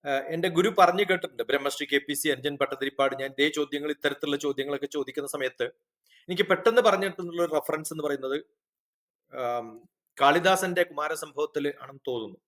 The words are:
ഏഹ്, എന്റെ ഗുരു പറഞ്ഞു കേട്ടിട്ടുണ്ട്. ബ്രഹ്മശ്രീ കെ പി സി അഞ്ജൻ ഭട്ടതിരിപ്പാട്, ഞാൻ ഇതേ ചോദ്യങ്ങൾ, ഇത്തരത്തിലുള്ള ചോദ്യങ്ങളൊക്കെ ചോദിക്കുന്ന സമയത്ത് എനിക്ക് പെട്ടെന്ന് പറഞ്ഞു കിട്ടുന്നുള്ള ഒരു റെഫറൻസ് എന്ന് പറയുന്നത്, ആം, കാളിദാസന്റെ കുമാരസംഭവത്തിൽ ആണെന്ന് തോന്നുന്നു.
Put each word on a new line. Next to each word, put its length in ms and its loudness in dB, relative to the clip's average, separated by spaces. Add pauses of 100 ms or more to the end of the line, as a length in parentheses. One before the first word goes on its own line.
ഏഹ്, 220 -2
എന്റെ 220 -2
ഗുരു 300 2
പറഞ്ഞു 260 6
കേട്ടിട്ടുണ്ട്. 380 -2
ബ്രഹ്മശ്രീ 440 -2
കെ 120 2
പി 160 -2
സി 140 -2
അഞ്ജൻ 280 -2
ഭട്ടതിരിപ്പാട്, 580 -2
ഞാൻ 160 -6
ഇതേ 180 2
ചോദ്യങ്ങൾ, 420 -4
ഇത്തരത്തിലുള്ള 460 -2
ചോദ്യങ്ങളൊക്കെ 500 -4
ചോദിക്കുന്ന 420 -6
സമയത്ത് 380 -4 (640)
എനിക്ക് 140 -2
പെട്ടെന്ന് 400 4
പറഞ്ഞു 240 4
കിട്ടുന്നുള്ള 360 -4
ഒരു 100 0
റെഫറൻസ് 400 -2
എന്ന് 120 -6
പറയുന്നത്, 320 -2 (960)
ആം, 340 -4 (520)
കാളിദാസന്റെ 640 4
കുമാരസംഭവത്തിൽ 840 -4 (160)
ആണെന്ന് 260 -18
തോന്നുന്നു. 420 -4